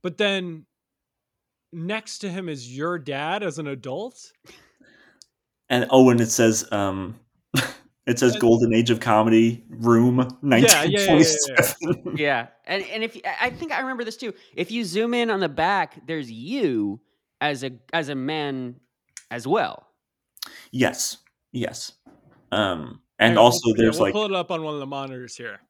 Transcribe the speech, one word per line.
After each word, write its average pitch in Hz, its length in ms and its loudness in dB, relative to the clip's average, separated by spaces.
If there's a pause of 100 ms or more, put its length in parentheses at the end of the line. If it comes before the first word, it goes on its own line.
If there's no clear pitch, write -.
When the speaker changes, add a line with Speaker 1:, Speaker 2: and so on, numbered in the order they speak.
Speaker 1:
but 175 140 -8
then 185 480 -4 (1080)
next 185 480 -8
to 202 100 -8
him 180 180 -8
is 127 260 -10
your 165 240 -4
dad 151 440 -6
as 160 160 -6
an 151 80 -8
adult. 139 680 -10 (1400)
Speaker 2:
And, 123 220 0
oh, 131 200 8
and 117 100 4
it 113 100 2
says, 113 420 2
um, 98 460 -4 (180)
<laughs> - 720 -8
it 120 120 0
says 123 140 4
Speaker 1:
And - 80 -4
Speaker 2:
Golden 117 340 4
Age 117 160 2
of 113 100 0
Comedy, 113 680 4
room 117 500 4 (240)
Speaker 1:
Yeah, 135 140 4
yeah, - 0 -
yeah, - 20 6
yeah, - 260 6
yeah. - 220 0
Speaker 2:
nineteen - 0 -
twenty-seven. 160 1040 2
<laughs> 151 40 -8
Speaker 3:
Yeah, 143 300 -2 (180)
and, 196 200 -6
and 214 200 -8
if 226 200 -10
I, 196 220 -4
I 247 40 -2
think 302 220 -10
I 233 80 -4
remember 254 240 -8
this 220 120 -10
too. 220 160 -10 (240)
If 180 140 -6
you 233 140 -4
zoom 214 300 -2
in 233 160 0
on 196 100 -2
the 170 80 -2
back, 160 580 -2
there's 147 240 -8
you 117 680 -2 (400)
as 139 240 -4
a, 127 80 -8 (200)
as 160 160 -4
a 147 60 -8
man 131 640 -6 (540)
as 117 160 -10
well. 156 400 -2 (840)
Speaker 2:
Yes, - 480 -2 (340)
yes. - 400 -8 (580)
Um, 90 500 -4 (180)
and 113 120 6
Speaker 1:
Hang 120 80 4
on, 113 60 10
Speaker 2:
also 123 220 6
Speaker 1:
we'll, 110 100 2
yeah, 117 80 4
Speaker 2:
there's 110 120 4
Speaker 1:
we'll - 100 2
Speaker 2:
like 190 80 0
Speaker 1:
pull 214 100 0
it 196 80 -4
up 180 180 -4
on 165 140 -4
one 151 100 -6
of 147 60 -8
the 135 60 -10
monitors 135 500 -12
here. 110 340 -14